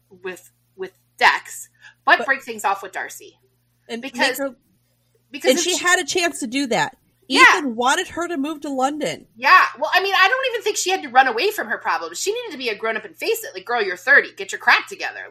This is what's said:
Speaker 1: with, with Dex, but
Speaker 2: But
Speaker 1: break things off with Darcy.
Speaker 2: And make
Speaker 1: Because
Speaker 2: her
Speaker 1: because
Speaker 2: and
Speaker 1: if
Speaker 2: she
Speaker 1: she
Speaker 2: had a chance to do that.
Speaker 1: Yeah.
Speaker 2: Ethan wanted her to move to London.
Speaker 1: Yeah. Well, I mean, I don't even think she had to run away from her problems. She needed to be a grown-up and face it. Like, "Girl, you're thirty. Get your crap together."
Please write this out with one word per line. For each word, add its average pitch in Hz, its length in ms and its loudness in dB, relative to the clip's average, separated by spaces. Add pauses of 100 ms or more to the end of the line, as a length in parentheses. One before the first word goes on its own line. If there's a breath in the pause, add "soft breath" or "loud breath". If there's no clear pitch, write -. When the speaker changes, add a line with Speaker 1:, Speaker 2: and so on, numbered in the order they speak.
Speaker 1:
with, 185 420 -14 (240)
with 185 160 -12 (260)
Dex, - 520 0 (360 soft breath)
but 330 140 4
Speaker 2:
But 240 60 -6
Speaker 1:
break 269 180 -2
things 226 220 -10
off 196 180 -2
with 196 80 -14
Darcy. 113 480 -12 (480)
Speaker 2:
And 233 140 -10
make 262 120 -12
Speaker 1:
Because 285 260 -2
Speaker 2:
her 277 160 -4 (760)
Speaker 1:
because 285 200 2
Speaker 2:
and 269 80 4
Speaker 1:
if - 40 0
Speaker 2:
she 339 140 0
Speaker 1:
she - 60 -6
Speaker 2:
had 359 160 4
a 359 60 -2
chance 349 360 -2
to 269 60 -6
do 269 200 -2
that. 180 300 -2 (320)
Speaker 1:
Yeah. 269 100 4 (200)
Speaker 2:
Ethan 254 180 -4
wanted 294 320 0
her 339 180 -6
to 339 80 -8
move 294 260 -6
to 302 80 -8
London. 262 580 -4 (100)
Speaker 1:
Yeah. 320 280 6 (140)
Well, 302 140 -2
I 370 100 4
mean, 392 100 -2
I 370 140 6
don't 523 240 0
even 453 120 -6
think 415 120 -2
she - 140 -4
had 381 140 -2
to 294 60 -12
run 254 180 6
away 247 240 0
from 214 160 -8
her 220 100 -4
problems. 170 420 -4
She 403 140 -2
needed 466 180 -8
to 277 60 -12
be 254 100 -6
a 214 80 -2
grown-up 220 300 -6
and - 100 -20
face 440 300 -2
it. - 80 -14
Like, 370 100 -12
"Girl, 240 180 -2
you're 185 140 -2
thirty. 254 380 4
Get 196 180 -10
your 202 80 -8
crap - 280 2
together." 131 440 -10